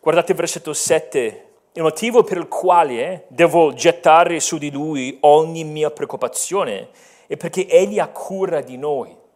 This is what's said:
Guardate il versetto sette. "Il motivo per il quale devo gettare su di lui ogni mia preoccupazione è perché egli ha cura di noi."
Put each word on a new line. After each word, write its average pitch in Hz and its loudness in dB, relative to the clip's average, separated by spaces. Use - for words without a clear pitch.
Guardate 160 2
il 165 -2
versetto 165 -6
sette. - -2
"Il 170 -8
motivo 220 2
per 190 -2
il 165 -8
quale 165 0
devo 160 4
gettare 170 4
su 165 -4
di 147 -8
lui 139 -8
ogni 160 4
mia 151 -4
preoccupazione 135 -6
è - -8
perché 170 -6
egli 196 4
ha 160 -2
cura 185 -6
di 127 -16
noi." 139 -8